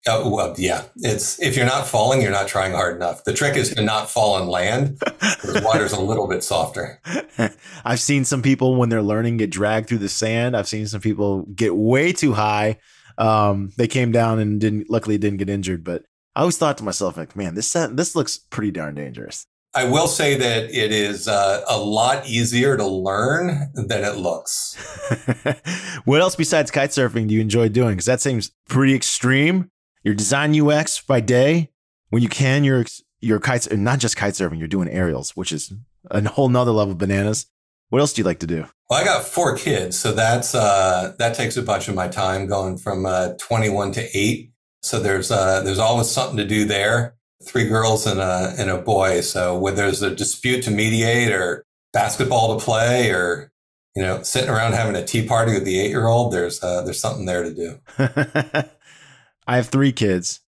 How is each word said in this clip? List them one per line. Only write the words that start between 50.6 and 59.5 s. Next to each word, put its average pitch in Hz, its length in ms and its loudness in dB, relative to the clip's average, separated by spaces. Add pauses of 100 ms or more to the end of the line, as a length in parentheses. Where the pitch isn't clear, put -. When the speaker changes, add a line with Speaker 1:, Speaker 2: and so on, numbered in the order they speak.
Speaker 1:
to 113 80 -2
mediate 113 600 2
or 90 320 -2 (300)
basketball 110 640 2
to - 80 -6
play 117 460 2
or, 87 400 -2 (440)
you 98 60 -4
know, 92 220 -2
sitting - 260 -2
around 113 240 2
having 107 220 0
a 87 100 -4
tea 113 220 -2
party 113 260 2
with 95 120 0
the 92 140 0
eight-year-old, 113 540 2
there's, 87 300 -2
uh, 90 180 0
there's 90 180 -4
something - 260 -4
there 90 180 -2
to 82 100 -6
do. 82 260 -10 (200)
Speaker 2:
<laughs> 151 640 -2 (840)
I 123 80 0